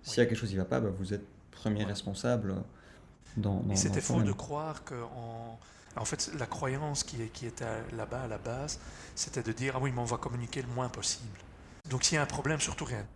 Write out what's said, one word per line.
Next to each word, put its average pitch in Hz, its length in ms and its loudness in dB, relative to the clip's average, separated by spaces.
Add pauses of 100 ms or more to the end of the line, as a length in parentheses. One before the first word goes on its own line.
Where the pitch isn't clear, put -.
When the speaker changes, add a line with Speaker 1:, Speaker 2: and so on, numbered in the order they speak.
Speaker 1:
S'il - 100 -6
Speaker 2:
Oui. - 60 4
Speaker 1:
y - 20 8
a 120 60 10
quelque 113 120 2
chose 110 100 -2
qui 95 80 0
va 92 80 4
pas, 127 160 2
bah, 107 160 2
vous 95 180 -2
êtes 101 100 -4 (280)
premier 107 240 0
Speaker 2:
Voilà. 107 140 2
Speaker 1:
responsable 104 640 2 (840)
dans, 101 240 4
dans, 98 120 2
Speaker 2:
Et 95 40 4
c'était 98 120 6
Speaker 1:
dans 101 80 4
le 98 60 6
Speaker 2:
faux - 120 2
de 117 40 6
Speaker 1:
problème. 98 180 6
Speaker 2:
croire 151 480 -4
que - 100 -8 (220)
en, 113 420 -8 (380)
en 107 80 0
fait, - 340 -2
la 123 80 0
croyance 143 580 0
qui 120 180 -4
est, 110 60 -2
qui - 180 -8
était 113 180 -6
à, 113 120 -2 (200)
là-bas 120 260 -2
à 127 60 -4
la 107 100 -4
base, 123 420 -4 (340)
c'était - 300 -2
de 110 80 0
dire : « 131 240 0
Ah - 40 2
oui, 135 120 4
mais 123 80 0
on 120 40 2
va 117 120 2
communiquer 120 460 -2
le 120 60 -4
moins 123 200 0
possible. » 107 500 -4 (520)
Donc 127 120 2
s'il - 140 6
y - 20 6
a 147 40 6
un 135 40 4
problème, 147 340 2
surtout - 240 -2
rien 110 320 -2